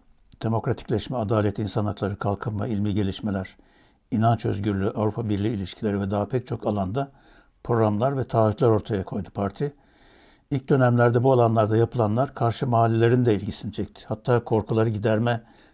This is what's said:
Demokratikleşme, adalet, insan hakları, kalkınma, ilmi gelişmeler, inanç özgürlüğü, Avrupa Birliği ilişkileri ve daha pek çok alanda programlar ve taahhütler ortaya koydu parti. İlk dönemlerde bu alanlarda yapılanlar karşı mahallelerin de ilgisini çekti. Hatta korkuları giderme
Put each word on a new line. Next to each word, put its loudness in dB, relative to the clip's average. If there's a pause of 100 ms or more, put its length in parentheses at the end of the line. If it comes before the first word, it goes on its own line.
(420)
Demokratikleşme, -4
adalet, 0
insan -2
hakları, -4
kalkınma, -4
ilmi -2
gelişmeler, -4 (540)
inanç 2
özgürlüğü, -2
Avrupa -2
Birliği -2
ilişkileri -4
ve -4
daha -2
pek -4
çok -6
alanda -2 (540)
programlar 0
ve -2
taahhütler 2
ortaya 0
koydu -8
parti. -4 (760)
İlk -4
dönemlerde 4
bu 4
alanlarda 4
yapılanlar 0
karşı -2
mahallelerin 4
de 4
ilgisini -6
çekti. -10
Hatta 0
korkuları 0
giderme 0 (300)